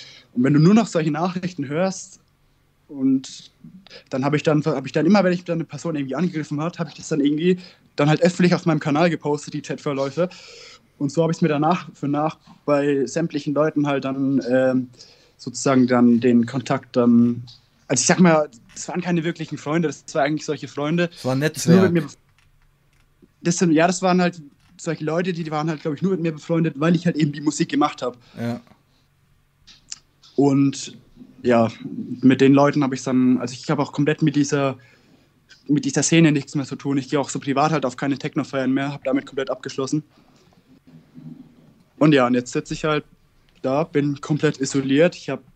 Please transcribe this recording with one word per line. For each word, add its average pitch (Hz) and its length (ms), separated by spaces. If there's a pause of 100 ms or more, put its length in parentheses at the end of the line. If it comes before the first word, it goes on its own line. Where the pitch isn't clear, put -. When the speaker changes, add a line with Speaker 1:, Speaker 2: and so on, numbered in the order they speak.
(340)
Speaker 1:
und 123 100
wenn 139 100
du 147 60
nur 175 140
noch 220 140
solche 160 240
Nachrichten 175 560
hörst 185 520 (720)
und 135 600 (580)
dann 131 160
hab 147 80
ich 147 80
dann, 151 240
hab 135 220
ich - 40
dann 156 140
immer, 196 180
wenn 180 100
ich 180 120
dann 165 140
eine 156 60
Person 151 300
irgendwie 135 200
angegriffen 151 440
hat, 170 200
hab 160 100
ich - 60
das - 140
dann 151 120
irgendwie 160 380 (360)
dann 143 140
halt 151 140
öffentlich 180 320
auf - 100
meinem 156 140
Kanal 160 320
gepostet, 147 420
die 147 80
Chatverläufe. 139 680 (680)
Und 143 140
so 165 120
hab 165 80
ich's - 100
mir 170 60
danach 156 480
für 143 120
nach 147 300 (260)
bei 143 440
sämtlichen 147 480
Leuten 151 320
halt 139 180
dann, 135 420
ähm, 131 420 (460)
sozusagen 127 520
dann 120 320
den 120 260
Kontakt 131 500
dann, 120 460 (460)
also 127 140
ich - 40
sag 170 140
mal, 160 280 (280)
das - 120
waren 160 140
keine 175 220
wirklichen 160 340
Freunde, 156 300
das - 160 (100)
waren 147 120
eigentlich 151 200
solche 147 220
Freunde, 165 400
Speaker 2:
Das - 180
war 127 100
ein 135 40
Speaker 1:
die 147 40
nur 156 60
mit 156 60
Speaker 2:
Netzwerk. 180 380
Speaker 1:
mir 165 100
bef-, 139 140 (1200)
das 170 160
sind, 175 140
ja, 160 160
das 185 160
waren 180 180
halt 175 220 (340)
solche 156 260
Leute, 170 300
die, 165 100
die 156 60
waren 151 200
halt, 151 120
glaub - 140
ich, 151 80
nur 190 80
mit 175 100
mir 165 120
befreundet, 165 460
weil 170 160
ich 170 120
halt 156 80
eben 151 160
die 143 100
Musik 156 280
gemacht 147 340
hab. 123 120 (240)
Speaker 2:
Ja. 120 220 (1700)
Speaker 1:
Und 139 600 (460)
ja, 117 300 (500)
mit 131 200
den 135 120
Leuten 143 300
hab 131 100
ich's 131 120
dann, 127 340
also 120 160
ich - 160
hab 143 80
auch 139 120
komplett 151 300
mit 147 140
dieser, 139 420 (880)
mit 143 180
dieser 139 180
Szene 165 280
nichts 139 220
mehr 139 120
zu 131 100
tun. 139 220
Ich 135 120
geh 147 80
auch 135 120
so 143 100
privat 147 320
halt 143 140
auf 123 120
keine 139 220
Techno-Feiern 135 520
mehr, 139 220
hab 139 100
damit 135 220
komplett 131 240
abgeschlossen. 135 540 (1900)
Und 151 160
ja, 127 120
und 123 80
jetzt 123 180
sitz 151 200
ich 156 120
halt 151 220 (560)
da, 135 220
bin 147 380
komplett 151 380
isoliert. 139 560
Ich - 140
hab 131 140 (120)